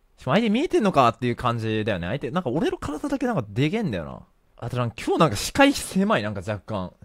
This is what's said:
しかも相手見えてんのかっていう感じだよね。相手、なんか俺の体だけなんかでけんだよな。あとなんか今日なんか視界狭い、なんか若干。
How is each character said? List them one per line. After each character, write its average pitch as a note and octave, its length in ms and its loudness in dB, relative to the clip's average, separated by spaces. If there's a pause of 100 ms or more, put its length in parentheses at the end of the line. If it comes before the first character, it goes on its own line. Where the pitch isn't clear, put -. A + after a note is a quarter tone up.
(180)
し - 60 -18
か B2+ 80 -2
も C#3 40 4
相 G3+ 60 4
手 A#3 80 2
見 A3+ 120 2
え F4 60 0
て F4 120 2
ん A#3+ 40 2
の G3 80 4
か C#3 180 6
っ A2+ 100 -2
て B2 80 0
い - 20 2
う A#2 60 0
感 A#2 240 -2
じ A2 260 0
だ A2 60 0
よ F#2 80 0
ね。 F2 80 -4
相 G#2+ 120 -4
手、 A#2+ 120 -6
な F3+ 100 -2
ん - 20 -2
か - 60 -4
俺 F#3 220 0
の F#4 60 -4
体 D4 300 -6
だ C#4 120 -2
け C4+ 80 -2
な A#3+ 60 0
ん - 20 -4
か B2+ 120 -2
で A#2+ 220 0
け A3 140 -2
ん D#3 80 -2
だ F#2 80 -4
よ D#2 60 -6
な。 B1+ 140 -12 (380)
あ A#2+ 120 -10
と B2 80 -6
な B2 80 0
ん A#2 40 -4
か - 80 -10
今 F4+ 200 -2
日 - 20 6
な E3 80 6
ん - 20 0
か G2+ 60 -2
視 - 180 -4
界 C#4 180 6
狭 G3 460 0
い、 A2 60 -2
な G#2 80 -4
ん - 20 -6
か G2 60 -8
若 G2+ 200 -4
干。 F#2+ 340 -6 (120)